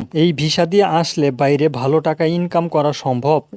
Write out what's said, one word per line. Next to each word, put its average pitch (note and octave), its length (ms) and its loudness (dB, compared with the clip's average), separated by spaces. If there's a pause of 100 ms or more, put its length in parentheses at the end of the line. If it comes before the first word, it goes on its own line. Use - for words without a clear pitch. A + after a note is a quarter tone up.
(140)
এই E3 200 2
ভিসা D#3 320 0
দিয়ে G3 280 2
আসলে D#3+ 380 0
বাইরে C#3 380 2
ভালো C3+ 300 0
টাকা D#3 260 -2
ইনকাম F3 420 0
করা D3+ 260 0
সম্ভব।" C#3 460 0 (180)